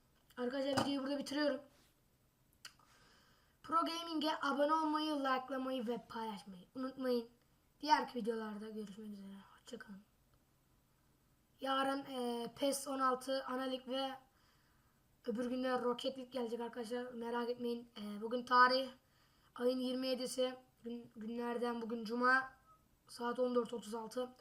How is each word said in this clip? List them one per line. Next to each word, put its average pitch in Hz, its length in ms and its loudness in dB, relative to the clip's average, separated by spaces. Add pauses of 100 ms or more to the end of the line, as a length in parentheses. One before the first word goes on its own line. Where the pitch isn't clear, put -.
(360)
Arkadaşlar, 269 360 0
videoyu 269 300 2
burada 277 160 0
bitiriyorum. 277 420 0 (2000)
Pro 311 140 0
Gaming'e 320 680 0
abone 285 300 2
olmayı, 311 480 2
likelamayı 262 680 -2
ve 233 220 -4
paylaşmayı 202 560 -8 (100)
unutmayın. 254 540 -2 (520)
Diğer 285 340 4
videolarda 220 560 -4
görüşmek 214 360 -10
üzere. 196 300 -12 (160)
Hoşça - 260 -14
kalın. 202 240 -16 (1600)
Yarın, 269 440 2
e, 240 520 -2
pes 277 320 2
on 269 120 -2
altı 262 440 2
Ana 262 180 -2
Lig 254 260 -4
ve 269 300 -2 (1080)
öbür 247 200 0
günler 254 360 0
Rocket 254 360 0
League 254 140 -12
gelecek 240 280 -2
arkadaşlar. 240 420 -6
Merak 240 460 -4
etmeyin. 240 480 -4
E, 208 260 -8
bugün 240 220 -2
tarih 254 460 8 (640)
ayın 254 240 2
yirmi 254 280 0
yedisi. 254 500 0 (280)
Gün, 233 320 -8
günlerden 233 680 -2
bugün 226 220 -4
Cuma. 247 480 4 (560)
Saat 240 300 -2
on 247 160 2
dört 240 180 2
otuz 208 220 -8
altı. 240 360 -4 (100)